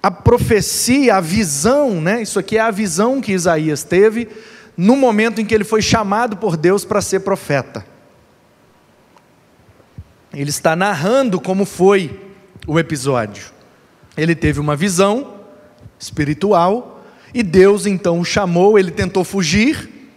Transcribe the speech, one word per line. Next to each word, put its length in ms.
a 80
profecia, 1040
a 40
visão, 800
né? 220
Isso 160
aqui 180
é 40
a 100
visão 500
que 120
Isaías 520
teve 420
no 220
momento 460
em 20
que 100
ele 80
foi 200
chamado 560
por 180
Deus 300
pra 160
ser 180
profeta. 640
Ele 160
está 260
narrando 640
como 280
foi 520
o 120
episódio. 760
Ele 180
teve 240
uma 160
visão 600
espiritual 1080
e 80
Deus 420
então 360
o 40
chamou, 540
ele 120
tentou 320
fugir 960